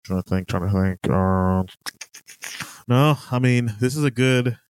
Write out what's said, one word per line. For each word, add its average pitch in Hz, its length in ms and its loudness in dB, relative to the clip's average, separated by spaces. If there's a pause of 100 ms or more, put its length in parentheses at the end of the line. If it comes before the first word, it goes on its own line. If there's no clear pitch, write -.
Trying 92 180 -2
to - 60 -18
think, 92 200 -2
trying 90 180 -2
to 98 60 0
think. 95 260 0 (140)
Uh, 92 520 2 (1200)
no, 139 300 4 (120)
I 123 80 -2
mean, 123 420 2
this 127 160 0
is 151 80 0
a 143 60 0
good, 123 480 0 (120)